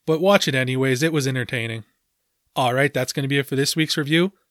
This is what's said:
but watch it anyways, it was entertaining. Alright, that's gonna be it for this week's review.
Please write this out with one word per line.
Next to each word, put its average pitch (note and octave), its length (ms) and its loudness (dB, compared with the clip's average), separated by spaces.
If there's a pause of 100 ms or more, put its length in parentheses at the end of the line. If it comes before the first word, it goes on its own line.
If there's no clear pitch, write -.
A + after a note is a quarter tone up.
but D#3+ 140 0
watch G3 260 4
it C#3+ 80 0
anyways, C3 480 0
it D#3+ 100 2
was D3 140 0
entertaining. A2+ 580 -4 (720)
Alright, C3 380 2
that's B2+ 180 -2
gonna C#3 140 -4
be C#3 120 0
it C#3 80 -2
for C#3 100 -4
this C3+ 180 0
week's D#3+ 220 -2
review. D#3+ 360 0 (180)